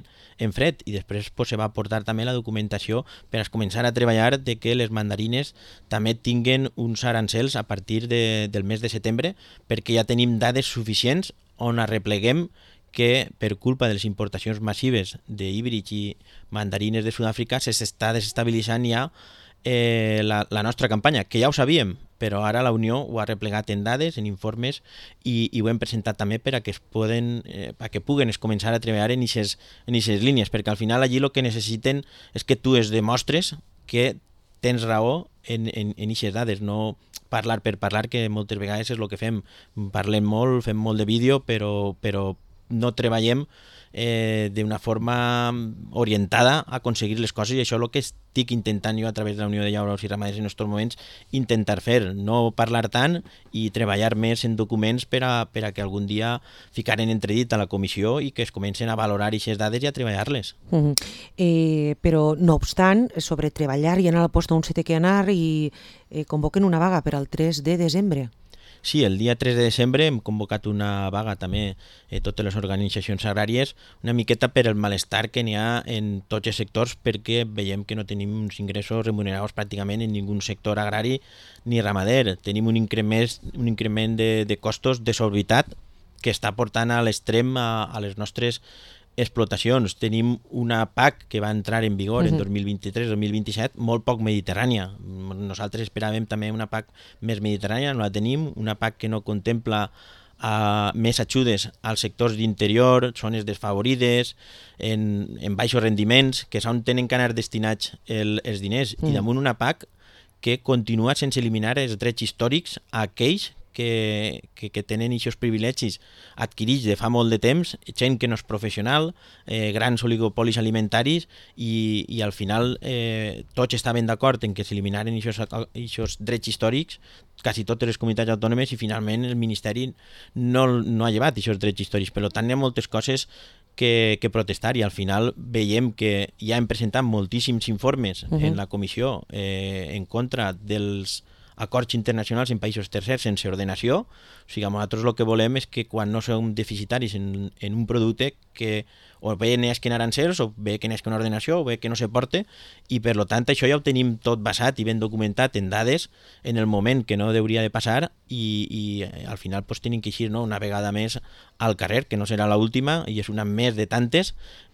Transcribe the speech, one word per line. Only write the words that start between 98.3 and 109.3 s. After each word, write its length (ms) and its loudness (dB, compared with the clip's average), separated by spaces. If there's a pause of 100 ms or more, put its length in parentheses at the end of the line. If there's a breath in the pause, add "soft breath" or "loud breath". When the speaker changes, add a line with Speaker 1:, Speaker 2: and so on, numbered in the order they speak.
Speaker 1:
una 200 -4
pac 220 -4
que 120 -4
no 120 -4
contempla, 720 -2 (480 loud breath)
ah, 560 0
més 240 2
ajudes 500 2 (120)
als 180 -4
sectors 380 0
d'interior, 800 4
zones 300 -4
desfavorides, 880 0 (440 loud breath)
en, 600 -2
en 140 -4
baixos 280 2
rendiments, 640 4
que 100 -2
és 60 -4
on 180 -2
tenen 240 0
que 80 0
anar 200 2
destinats 640 -2 (100)
el, 360 -2
els 180 -4
diners. 380 -2
Speaker 2:
Mm. 100 0
Speaker 1:
I 40 2
damunt 240 0